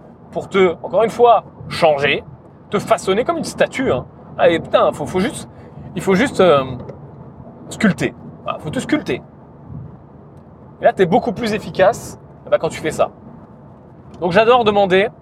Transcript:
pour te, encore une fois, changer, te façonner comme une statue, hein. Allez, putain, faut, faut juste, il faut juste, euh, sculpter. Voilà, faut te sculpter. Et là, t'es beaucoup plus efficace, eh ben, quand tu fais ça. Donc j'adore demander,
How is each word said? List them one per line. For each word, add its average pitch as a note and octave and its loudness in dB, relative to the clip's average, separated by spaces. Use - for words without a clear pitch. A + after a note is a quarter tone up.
pour - -8
te, F#3 2
encore F#3+ 0
une A3+ 0
fois, A#3 4
changer, D3 2
te G#3 -2
façonner G3+ 0
comme E4+ -2
une A#3 -6
statue, - -2
hein. B2 -4
Allez, E3+ 4
putain, G3 0
faut, D3 -8
faut F3 -4
juste, - -6
il E3+ -6
faut F#3+ 0
juste, A#3 0
euh, D3+ 6
sculpter. D#3 -2
Voilà, - -8
faut D#3 -12
te - -8
sculpter. B3 -4
Et - 0
là, A3+ 4
t'es F#3+ 2
beaucoup G#3 0
plus G#3+ -4
efficace, F#3 -2
eh - -14
ben, D3 2
quand D#3+ -4
tu - -12
fais D#3 -6
ça. - -2
Donc E3+ -2
j'adore A3+ 4
demander, G3+ 2